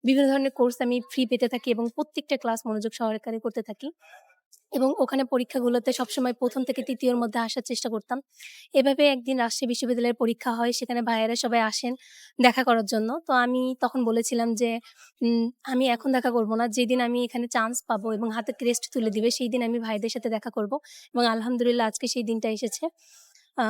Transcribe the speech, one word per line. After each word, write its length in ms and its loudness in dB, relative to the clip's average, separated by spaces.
বিভিন্ন 240 6
ধরনের 240 2
কোর্স 280 2
আমি 220 0
ফ্রি 240 -2
পেতে 220 0
থাকি 220 -4
এবং 220 0
প্রত্যেকটা 440 -4
ক্লাস 280 -2
মনোযোগ 300 -4
সহকারে 460 -4
করতে 220 -4
থাকি। 260 -10
এবং 260 2
ওখানে 260 2
পরীক্ষাগুলোতে 680 0
সবসময় 420 -2
প্রথম 300 -2
থেকে 180 -4
তৃতীয়র 340 0
মধ্যে 220 -2
আসার 260 -4
চেষ্টা 240 -6
করতাম। 300 -6
এভাবে 340 6
একদিন 300 0
রাজশাহী 300 0
বিশ্ববিদ্যালয়ের 480 0
পরীক্ষা 360 0
হয়, 200 0
সেখানে 300 -2
ভাইয়েরা 340 0
সবাই 240 2
আসেন 320 -2
দেখা 260 6
করার 220 4
জন্য। 220 0
তো 160 -2
আমি 240 2
তখন 240 0
বলেছিলাম 500 0
যে, 160 0
উম, 240 2
"আমি 240 0
এখন 240 0
দেখা 180 2
করব 240 0
না, 140 0
যেদিন 320 0
আমি 240 0
এখানে 240 -4
চান্স 280 -2
পাবো 260 -2
এবং 200 -2
হাতে 200 -4
ক্রেস্ট 380 -2
তুলে 200 0
দিবে, 200 0
সেই 180 -4
দিন 140 0
আমি 160 -2
ভাইদের 320 -4
সাথে 200 -6
দেখা 200 -4
করব।" 220 -4
এবং 180 0
আলহামদুলিল্লাহ 600 2
আজকে 220 -4
সেই 160 -2
দিনটা 260 -2
এসেছে। 340 -6
আ, 120 2